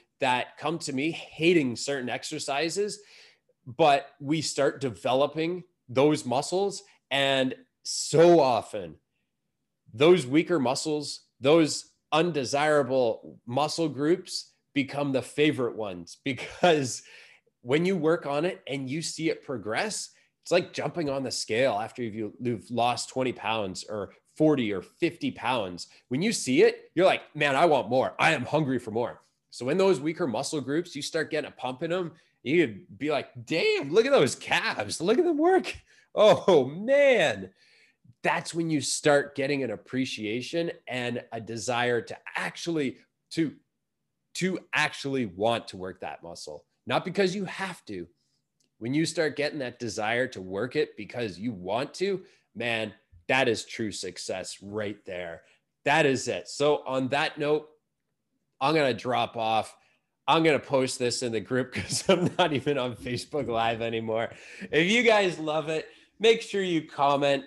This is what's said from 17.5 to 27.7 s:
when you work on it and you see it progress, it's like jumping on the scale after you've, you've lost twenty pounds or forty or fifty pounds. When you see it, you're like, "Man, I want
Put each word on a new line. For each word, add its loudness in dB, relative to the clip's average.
when 0
you 2
work 0
on -2
it -4
and -8
you -4
see -4
it -4
progress, -6
it's -4
like 0
jumping -4
on -4
the -6
scale 0
after -6
you've, -8
you've -4
lost 0
twenty -2
pounds -4
or -8
forty 4
or -4
fifty -4
pounds. -4
When -2
you 0
see 2
it, 0
you're 4
like, 4
"Man, 2
I 6
want 4